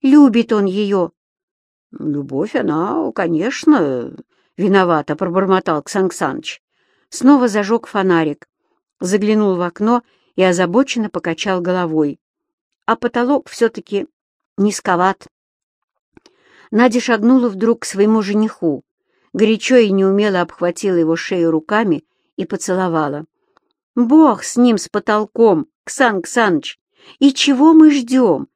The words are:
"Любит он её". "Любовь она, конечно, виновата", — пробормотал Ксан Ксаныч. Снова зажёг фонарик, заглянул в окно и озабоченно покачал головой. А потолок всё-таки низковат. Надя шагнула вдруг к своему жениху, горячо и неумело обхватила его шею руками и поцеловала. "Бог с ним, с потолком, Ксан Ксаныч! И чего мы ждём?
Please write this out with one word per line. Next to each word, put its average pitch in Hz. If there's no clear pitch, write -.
"Любит 262
он 208
её". 196
"Любовь 143
она, 208
конечно, 165
виновата", — 175
пробормотал 185
Ксан 190
Ксаныч. -
Снова 254
зажёг 214
фонарик, 170
заглянул 202
в 170
окно 214
и 190
озабоченно 185
покачал 180
головой. 165
А 226
потолок 247
всё-таки 202
низковат. 190
Надя 233
шагнула 240
вдруг 226
к -
своему 214
жениху, 202
горячо 220
и 220
неумело 190
обхватила 175
его 165
шею 165
руками 165
и 190
поцеловала. 165
"Бог 247
с -
ним, 240
с -
потолком, 208
Ксан 220
Ксаныч! 196
И 277
чего 285
мы 311
ждём? 240